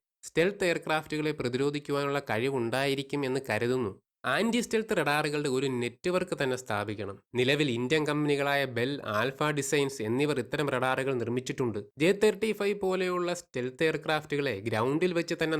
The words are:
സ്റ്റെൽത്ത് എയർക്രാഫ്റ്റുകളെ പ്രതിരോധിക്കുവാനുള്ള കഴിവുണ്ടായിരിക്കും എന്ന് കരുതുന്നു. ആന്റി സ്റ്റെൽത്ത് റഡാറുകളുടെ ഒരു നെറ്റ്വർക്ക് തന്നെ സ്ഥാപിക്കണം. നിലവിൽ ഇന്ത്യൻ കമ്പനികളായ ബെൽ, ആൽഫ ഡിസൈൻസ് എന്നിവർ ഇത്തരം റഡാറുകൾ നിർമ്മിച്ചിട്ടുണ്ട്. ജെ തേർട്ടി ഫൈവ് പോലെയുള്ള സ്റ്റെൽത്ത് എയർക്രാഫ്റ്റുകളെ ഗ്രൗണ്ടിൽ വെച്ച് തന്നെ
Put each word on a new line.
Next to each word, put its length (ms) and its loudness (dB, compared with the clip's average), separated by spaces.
സ്റ്റെൽത്ത് 420 0
എയർക്രാഫ്റ്റുകളെ 680 0
പ്രതിരോധിക്കുവാനുള്ള 840 0
കഴിവുണ്ടായിരിക്കും 1000 0
എന്ന് 200 0
കരുതുന്നു. 420 0
ആന്റി 380 2
സ്റ്റെൽത്ത് 340 -2
റഡാറുകളുടെ 580 2
ഒരു 100 2
നെറ്റ്വർക്ക് 640 -2
തന്നെ 140 2
സ്ഥാപിക്കണം. 600 -4
നിലവിൽ 320 4
ഇന്ത്യൻ 400 2
കമ്പനികളായ 520 2
ബെൽ, 160 0
ആൽഫ 300 0
ഡിസൈൻസ് 440 0
എന്നിവർ 400 0
ഇത്തരം 320 -2
റഡാറുകൾ 400 0
നിർമ്മിച്ചിട്ടുണ്ട്. 640 -2
ജെ 100 6
തേർട്ടി 280 2
ഫൈവ് 240 0
പോലെയുള്ള 560 0
സ്റ്റെൽത്ത് 480 -4
എയർക്രാഫ്റ്റുകളെ 680 -2
ഗ്രൗണ്ടിൽ 500 2
വെച്ച് 240 -2
തന്നെ 180 2